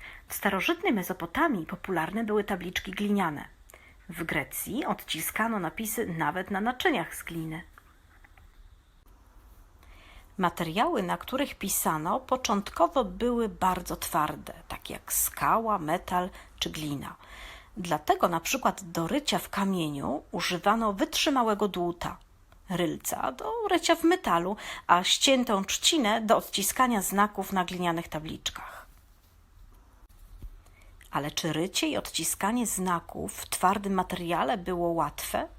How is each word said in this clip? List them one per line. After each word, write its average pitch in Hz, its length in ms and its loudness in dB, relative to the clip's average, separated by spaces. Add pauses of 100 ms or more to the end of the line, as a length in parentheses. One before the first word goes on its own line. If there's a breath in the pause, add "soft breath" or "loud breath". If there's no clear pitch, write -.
(280 loud breath)
W - 60 -12
starożytnej 262 600 0
Mezopotamii 196 720 0
popularne 180 580 -2
były 214 200 0
tabliczki 185 480 -4
gliniane. 190 540 0 (640 loud breath)
W 170 140 -8
Grecji 165 600 -4
odciskano 214 760 -2
napisy 214 480 -2
nawet 170 440 -2
na 196 100 0
naczyniach 247 540 0
z - 80 -12
gliny. 165 380 -6 (2750 loud breath)
Materiały, 190 680 0
na 175 140 0
których - 380 -4
pisano, 185 640 0
początkowo 254 840 0
były 220 440 0
bardzo 180 460 0
twarde, 151 580 -2 (140)
takie - 260 -12
jak - 200 -8
skała, 208 680 2
metal 180 500 0 (300 loud breath)
czy 170 100 -2
glina. 147 460 -6 (640 loud breath)
Dlatego 175 520 2
na 170 100 2
przykład 220 440 0
do 165 240 -2
rycia 220 320 0
w - 100 -8
kamieniu 185 840 -2
używano 202 640 2
wytrzymałego 226 760 2
dłuta, 175 500 -2 (520)
rylca - 600 -2
do 427 380 -4
rycia 339 260 4
w 330 80 -6
metalu, 208 540 4 (300 loud breath)
a 175 160 8
ściętą 247 640 4
trzcinę 233 560 2
do 214 160 6
odciskania 226 640 2
znaków 196 520 2
na 185 120 2
glinianych 175 420 -2
tabliczkach. - 800 -8 (2250 soft breath)
Ale 151 200 -2
czy 156 220 -2
rycie 185 340 0
i 302 100 -2
odciskanie 208 680 0
znaków 180 680 -2
w - 160 -12
twardym 196 440 2
materiale 175 640 0
było 175 320 -2
łatwe? 165 580 -2 (120)